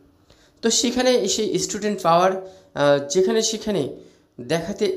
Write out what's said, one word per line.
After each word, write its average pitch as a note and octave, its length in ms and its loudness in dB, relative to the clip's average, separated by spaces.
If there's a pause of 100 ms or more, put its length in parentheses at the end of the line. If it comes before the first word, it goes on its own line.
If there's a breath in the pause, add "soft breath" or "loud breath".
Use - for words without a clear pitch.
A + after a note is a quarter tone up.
(640 soft breath)
তো A3+ 80 2
সেখানে B3 400 0 (160)
এসে G3+ 320 -2
স্টুডেন্ট G#3 440 -4
পাওয়ার, F3 340 4
আহ, C#3+ 600 0 (140)
যেখানে G3 300 2
সেখানে G3+ 400 -2 (580 loud breath)
দেখাতে E3 460 -2 (100)